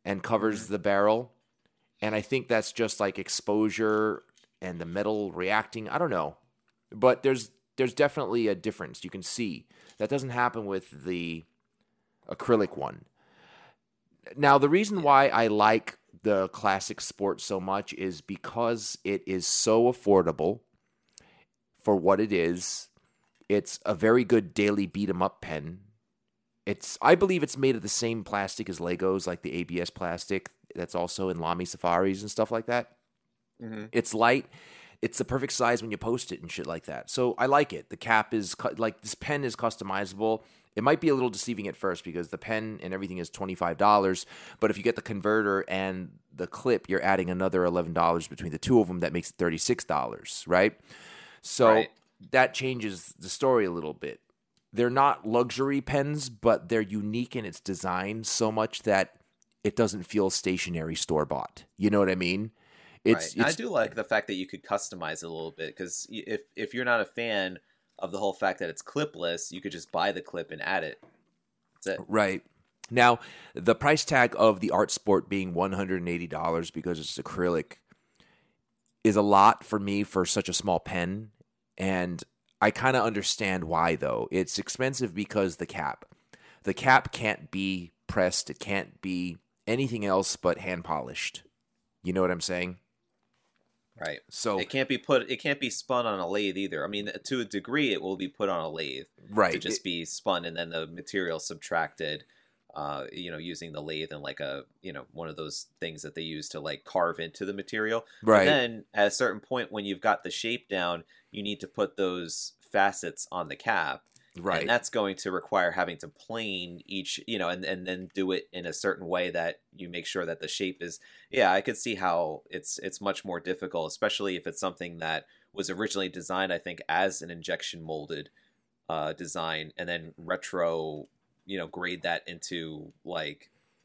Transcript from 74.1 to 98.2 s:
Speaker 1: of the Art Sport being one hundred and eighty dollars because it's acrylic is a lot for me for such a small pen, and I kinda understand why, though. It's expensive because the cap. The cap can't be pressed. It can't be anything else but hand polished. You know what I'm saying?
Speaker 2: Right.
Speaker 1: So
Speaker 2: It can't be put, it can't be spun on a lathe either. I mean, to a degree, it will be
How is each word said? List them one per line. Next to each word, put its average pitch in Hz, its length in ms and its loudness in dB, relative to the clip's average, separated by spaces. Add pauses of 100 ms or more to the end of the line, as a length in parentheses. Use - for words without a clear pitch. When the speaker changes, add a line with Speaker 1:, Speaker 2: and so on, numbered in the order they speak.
Speaker 1:
of 104 240 6
the 98 100 -2
Art 95 200 4
Sport - 380 2
being 92 260 -2
one 95 180 0
hundred 95 280 -2
and 87 80 -4
eighty 87 180 -2
dollars 82 440 -2
because 85 280 -4
it's 76 200 -8
acrylic 87 560 -2 (1300)
is 107 120 6
a 104 60 6
lot 101 420 8
for 107 140 -2
me 101 260 -2
for 95 220 0
such - 220 -2
a 90 40 -2
small 90 280 0
pen, 98 500 -6 (480)
and 90 440 -2 (380)
I 104 100 4
kinda 131 320 2
understand 101 600 0
why, 82 320 2
though. 60 340 -4
It's 92 280 -2
expensive 127 560 -4
because 98 420 -2
the 85 100 -8
cap. - 380 -6 (600)
The 98 100 -2
cap - 380 6
can't - 380 -4
be 95 420 -4 (140)
pressed. 90 440 0
It 69 80 -12
can't - 420 -6
be 90 380 -4 (280)
anything 117 380 -2
else 98 320 2
but 87 220 2
hand 90 260 -6
polished. - 580 -6 (600)
You 90 100 -2
know 92 80 0
what 90 100 4
I'm 90 120 -2
saying? 90 360 -4 (1200)
Speaker 2:
Right. 78 220 -8 (100)
Speaker 1:
So 101 280 -2
Speaker 2:
It 87 120 -4
can't 135 180 0
be 127 100 0
put, 131 320 2
it 127 100 -4
can't 143 200 -2
be 131 100 -2
spun 123 360 -2
on 101 140 -2
a 85 80 -2
lathe 98 280 0
either. 82 280 -4
I - 40 -2
mean, 104 220 -6 (140)
to 127 160 -2
a 113 40 -2
degree, 117 480 -2
it 85 80 -2
will 95 160 -4
be 95 120 -6